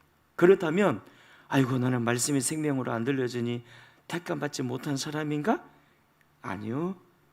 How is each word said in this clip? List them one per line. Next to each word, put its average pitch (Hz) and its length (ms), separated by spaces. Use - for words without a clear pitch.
그렇다면 180 640
"아이고, 131 320
나는 123 240
말씀이 123 380
생명으로 135 500
안 117 140
들려지니 120 580
택함 170 320
받지 147 240
못한 135 320
사람인가?" 151 680
아니요. 123 540